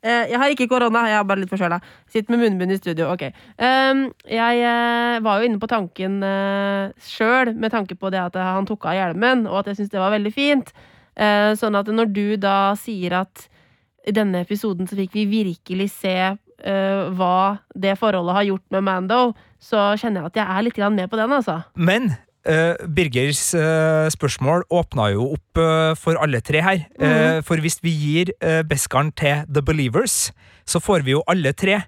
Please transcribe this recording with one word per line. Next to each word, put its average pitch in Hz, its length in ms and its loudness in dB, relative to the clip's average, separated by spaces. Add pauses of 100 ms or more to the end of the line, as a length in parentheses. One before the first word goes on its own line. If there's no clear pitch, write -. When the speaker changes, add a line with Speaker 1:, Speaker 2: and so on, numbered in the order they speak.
Speaker 1:
Eh, 233 280 0
jeg 240 80 0
har 277 120 4
ikke 254 180 0
korona, 233 380 2
jeg 214 100 2
har 208 80 2
bare 196 160 0
litt 185 100 -6
forkjøla. 180 280 -2 (320)
Sitter 220 240 -2
med 233 60 2
munnbind 190 320 2
i 190 60 0
studio, 165 340 -2
OK. 185 100 -4 (360)
Ehm, 262 500 2 (180)
jeg, 233 360 0
eh, 240 600 0
var 208 180 2
jo 233 80 0
inne 208 120 -2
på 220 80 -6
tanken, 196 540 -4
eh, 196 760 -2
selv, 240 580 0
med 226 140 -2
tanke 202 240 -4
på 190 160 -6
det 190 100 -2
at, 175 160 -4
eh, 185 60 -2
han 185 240 0
tok 208 200 -6
av 160 80 -2
hjelmen, 202 520 0
og 185 140 -2
at 202 60 -4
jeg 202 100 -6
synes 202 140 -6
det 196 100 -4
var 190 100 2
veldig 214 240 -2
fint. 277 380 0 (440)
Eh, 208 380 4
sånn 214 240 -2
at 202 80 -2
når 220 260 0
du 208 240 0
da 196 380 2
sier 185 460 -6
at - 280 -10 (580)
i 208 60 -2
denne 196 300 2
episoden 190 460 -4
så 196 80 -8
fikk 196 180 -4
vi 208 120 0
virkelig 196 640 -2
se, 185 240 -4 (500)
eh, 196 500 -2
hva 185 440 2 (160)
det 196 240 -2
forholdet 185 360 0
har 202 100 2
gjort 190 260 -2
med 196 140 0
Mando, 196 500 0 (260)
så 202 380 2
kjenner 208 240 -2
jeg 160 100 -8
at - 20 -20
jeg 214 120 0 (120)
er 208 40 0
litt 233 120 -2
grann 208 220 0
med 185 140 -2
på 226 60 -4
den, 220 140 0
altså. 196 320 0 (140)
Speaker 2:
Men, 185 400 2 (300)
eh, 165 280 4 (120)
Birgers, 143 680 0
eh, 160 540 2
spørsmål 156 640 0
åpna 127 420 0
jo 120 220 -2
opp, - 240 -6
eh, 160 360 2
for 165 220 0
alle 143 240 0
tre 151 220 0
her. 185 240 0 (120)
Eh, 151 100 2 (320)
Speaker 1:
Mhm. - 40 -8
Speaker 2:
for 170 120 0
hvis 151 260 -2
vi 170 80 0
gir, 156 500 0
eh, 160 220 2
Beskaren 147 520 -2
til 147 380 0
The 147 80 2
Believers, 151 720 0 (320)
så - 160 0
får 180 240 2
vi 131 60 0
jo 147 160 2
alle 165 260 0
tre 196 360 0